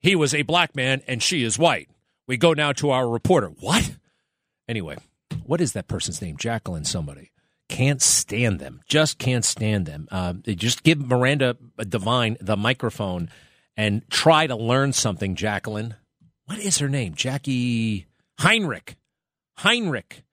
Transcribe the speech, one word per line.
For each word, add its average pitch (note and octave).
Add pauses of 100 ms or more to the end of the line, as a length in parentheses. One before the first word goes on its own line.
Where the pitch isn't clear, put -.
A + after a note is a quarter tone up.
He G3
was D3
a D3
black E3
man C3
and B2
she D#3
is A2+
white. C#3 (400)
We B2+
go E3
now D3
to C#3+
our B2+
reporter." A#2
What? - (720)
Anyway, F#2 (460)
what E3
is D3
that G2
person's -
name? D#2+
Jacqueline F#2+
somebody. D2 (360)
Can't C3
stand G#2+
them. C2+
Just D#3
can't B2
stand G#2+
them. D2+
Uh, F2+ (100)
they G#2+
just G#2
give D#3+
Miranda B2+ (320)
Devine A2+
the G#2+
microphone G2+ (480)
and G#2+
try D#3+
to C3
learn B2
something, G2
Jacqueline. G#2+ (480)
What G3+
is G3+
her C#3+
name? B2
Jackie B2 (320)
Heinrich. F3 (600)
Heinrich. G3 (100)